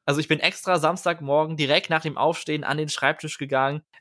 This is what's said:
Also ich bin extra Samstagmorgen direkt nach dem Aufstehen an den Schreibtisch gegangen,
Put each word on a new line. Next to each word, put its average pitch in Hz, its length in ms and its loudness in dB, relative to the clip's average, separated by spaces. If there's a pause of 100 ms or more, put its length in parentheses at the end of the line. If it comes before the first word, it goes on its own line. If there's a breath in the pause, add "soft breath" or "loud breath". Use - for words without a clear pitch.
Also 143 160 2
ich 151 80 -2
bin 151 120 2
extra 180 380 0
Samstagmorgen 156 760 0
direkt 147 340 2
nach 160 120 2
dem 151 140 -4
Aufstehen 151 460 0
an 143 140 -2
den 151 120 -2
Schreibtisch 151 500 -2
gegangen, 139 440 0 (180 soft breath)